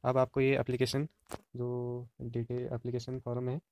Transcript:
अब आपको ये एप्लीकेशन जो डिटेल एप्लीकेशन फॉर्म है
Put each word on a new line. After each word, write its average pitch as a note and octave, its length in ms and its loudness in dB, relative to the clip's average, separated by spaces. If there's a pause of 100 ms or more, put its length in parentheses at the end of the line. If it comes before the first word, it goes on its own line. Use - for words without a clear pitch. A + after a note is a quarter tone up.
अब B2+ 140 4
आपको C3 240 4
ये C3 180 6
एप्लीकेशन B2+ 480 0 (480)
जो B2 520 -4 (140)
डिटेल B2 520 -4
एप्लीकेशन B2 460 -4
फॉर्म B2 300 -2
है C#3 100 -2 (120)